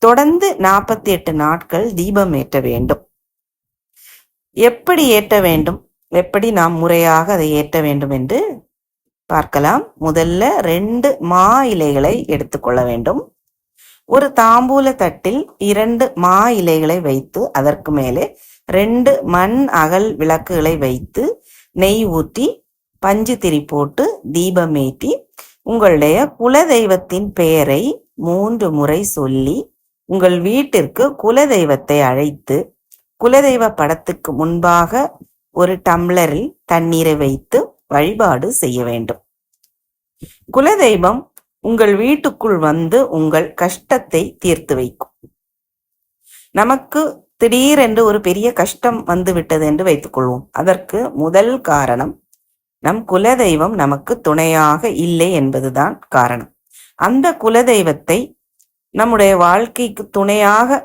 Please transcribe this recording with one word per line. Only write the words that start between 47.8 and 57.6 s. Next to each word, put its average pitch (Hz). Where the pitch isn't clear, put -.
ஒரு 208
பெரிய 202
கஷ்டம் 233
வந்து 180
விட்டது 160
என்று 151
வைத்துக்கொள்வோம். 131
அதற்கு 185
முதல் 180
காரணம் 139
நம் 214
குலதெய்வம் 196
நமக்கு 143
துணையாக 156
இல்லை 170
என்பதுதான் 135
காரணம். 120
அந்த 262
குலதெய்வத்தை 220